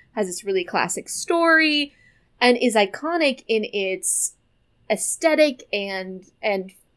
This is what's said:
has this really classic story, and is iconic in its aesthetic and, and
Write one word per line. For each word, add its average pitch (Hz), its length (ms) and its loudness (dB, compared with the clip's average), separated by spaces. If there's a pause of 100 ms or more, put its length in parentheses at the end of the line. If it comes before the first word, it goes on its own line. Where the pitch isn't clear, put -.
(140)
has 214 120 0
this 180 180 -8
really 190 200 -2
classic - 440 -4
story, 320 840 2 (460)
and 247 180 4
is 233 160 0
iconic 277 720 0
in 220 240 0
its 190 600 -4 (560)
aesthetic 302 840 0
and, 190 520 -6 (180)
and 190 300 -4 (240)